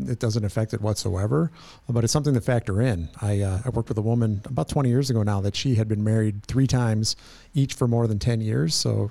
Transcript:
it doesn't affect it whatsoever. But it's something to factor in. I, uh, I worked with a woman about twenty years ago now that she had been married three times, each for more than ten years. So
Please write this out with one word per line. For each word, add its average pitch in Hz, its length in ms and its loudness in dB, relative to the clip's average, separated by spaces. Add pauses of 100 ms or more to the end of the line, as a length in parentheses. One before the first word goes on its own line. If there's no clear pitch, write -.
it 123 180 -4
doesn't 110 260 0
affect 110 280 -2
it 104 80 -4
whatsoever. 107 680 0 (380)
But 117 140 2
it's 117 100 2
something 147 220 2
to 117 60 2
factor 110 400 0
in. 95 300 0 (100)
I, 104 220 0
uh, 95 220 0
I 131 40 -2
worked 113 220 -4
with 113 80 -2
a 107 40 -2
woman 110 440 0
about 135 240 -4
twenty 135 180 0
years 131 220 2
ago 113 120 2
now 101 200 0
that 98 120 -2
she 135 200 0
had 110 120 2
been 107 160 0
married 107 420 2
three 131 220 2
times, 113 480 0 (400)
each 139 200 0
for 131 120 0
more 117 200 2
than 104 120 0
ten 117 220 0
years. 127 340 0
So 104 360 0